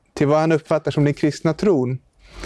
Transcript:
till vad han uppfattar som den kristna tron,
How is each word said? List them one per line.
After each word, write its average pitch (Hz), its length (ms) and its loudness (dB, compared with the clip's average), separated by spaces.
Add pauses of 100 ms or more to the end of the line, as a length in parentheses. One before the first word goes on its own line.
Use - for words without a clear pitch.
(140)
till 147 120 0
vad 147 140 4
han 160 120 2
uppfattar 151 380 -2
som 147 140 0
den 143 100 2
kristna 151 400 -2
tron, 131 440 0 (480)